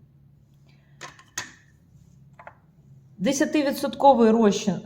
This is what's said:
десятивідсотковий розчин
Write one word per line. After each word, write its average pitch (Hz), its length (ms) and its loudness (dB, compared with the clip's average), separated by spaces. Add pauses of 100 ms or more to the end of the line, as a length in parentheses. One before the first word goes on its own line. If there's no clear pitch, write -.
(3250)
десятивідсотковий 269 1120 0
розчин 208 440 0 (120)